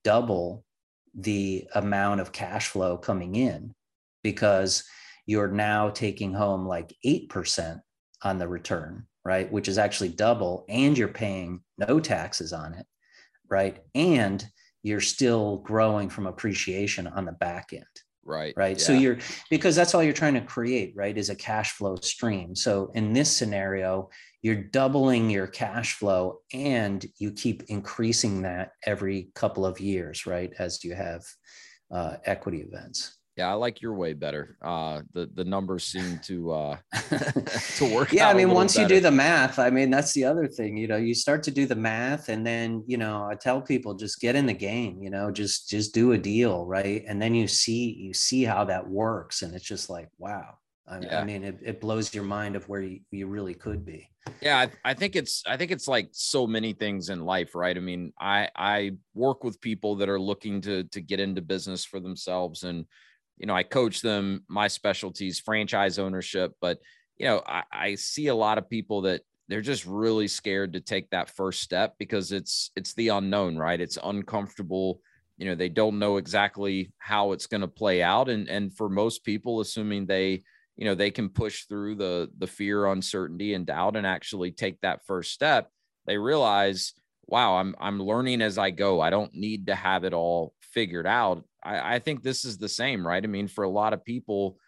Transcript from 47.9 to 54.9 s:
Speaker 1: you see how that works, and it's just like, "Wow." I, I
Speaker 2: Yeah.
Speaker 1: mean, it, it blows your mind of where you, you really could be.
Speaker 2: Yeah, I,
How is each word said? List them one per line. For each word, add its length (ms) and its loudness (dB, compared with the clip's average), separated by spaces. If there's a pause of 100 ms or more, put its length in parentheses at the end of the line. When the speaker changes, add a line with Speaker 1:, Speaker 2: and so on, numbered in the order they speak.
Speaker 1:
you 200 -10
see 300 2
how 220 2
that 220 -2
works, 560 -2
and 120 -8
it's 100 -12
just 240 -8
like, 280 -12
"Wow." 400 -12 (300)
I, 100 -12
I 20 -10
Speaker 2:
Yeah. 240 -4
Speaker 1:
mean, 220 -6
it, 180 -10
it 160 -8
blows 340 -2
your 120 -6
mind 320 -4
of 100 -10
where 140 -6
you, 180 -8 (120)
you 160 -6
really 260 -6
could 320 -8
be. 240 -16 (320)
Speaker 2:
Yeah, 180 4
I, 320 0